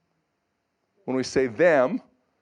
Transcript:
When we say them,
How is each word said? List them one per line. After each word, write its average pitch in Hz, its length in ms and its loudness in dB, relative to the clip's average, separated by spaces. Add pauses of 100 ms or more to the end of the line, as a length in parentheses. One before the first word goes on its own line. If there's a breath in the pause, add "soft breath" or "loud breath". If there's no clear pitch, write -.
(1080)
When 131 100 -6
we 131 60 -2
say 131 240 -2
them, 135 560 0 (400)